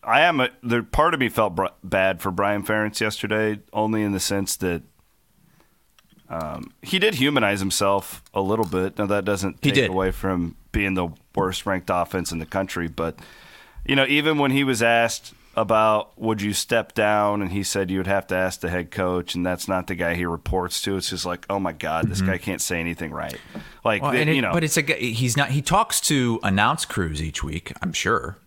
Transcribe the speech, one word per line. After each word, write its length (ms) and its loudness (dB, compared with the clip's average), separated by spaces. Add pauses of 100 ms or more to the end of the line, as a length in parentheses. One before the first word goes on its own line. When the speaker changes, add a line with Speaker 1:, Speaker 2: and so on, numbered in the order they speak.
Speaker 1:
I 160 4
am 200 4
a, 80 2 (140)
there, 220 2
part 280 2
of 80 0
me 80 2
felt 280 2
br-, 100 0 (160)
bad 400 2
for 80 -2
Brian 320 0
Ferentz 380 -2
yesterday, 580 -2 (140)
only 300 0
in 100 0
the 80 0
sense 360 -2
that, 260 -2 (1500)
um, 420 -8 (100)
he 160 -2
did 160 2
humanize 460 2
himself 640 0 (120)
a 80 0
little 240 0
bit. 320 -2
Now, 80 -2
that 180 0
doesn't 380 -2
Speaker 2:
He 80 4
Speaker 1:
take 40 2
Speaker 2:
did. 160 2
Speaker 1:
away 200 2
from 460 -2 (160)
being 220 0
the 140 0 (260)
worst 320 -2
ranked 260 -2
offense 400 -2
in 60 -4
the 80 -6
country, 400 -4
but, 320 -4 (680)
you 120 0
know, 100 4
even 320 2
when 120 4
he 120 2
was 200 2
asked 500 2 (240)
about, 640 2
"Would 220 0
you 100 0
step 420 -2
down?" 480 2
and 80 -4
he 140 -4
said 260 -2
you 80 0
would 80 -2
have 220 0
to 80 0
ask 240 0
the 100 -4
head 200 -4
coach, 440 -2
and 100 -2
that's 220 -2
not 200 -2
the 80 -4
guy 200 0
he 120 -2
reports 560 -2
to. 140 -2
It's 140 -4
just 160 -6
like, 240 -6
"Oh 80 0
my 140 -2
God, 360 -2
this 100 -4
Speaker 2:
Mm-hmm. 120 0
Speaker 1:
guy 80 -2
can't 220 -6
say 180 -4
anything 320 -6
right." 260 -8 (480)
Like, 180 0
Speaker 2:
Well, 100 0
Speaker 1:
the, 80 2
Speaker 2:
and 100 2
it, 60 4
Speaker 1:
you 60 2
know. 100 0
Speaker 2:
but 100 2
it's 140 0
a 60 2
guy, 140 0
he's 400 0
not, 140 2
he 120 0
talks 400 2
to 400 2
announce 420 2
crews 380 -4
each 200 -6
week, 300 -8 (100)
I'm 120 -4
sure 420 -2 (100)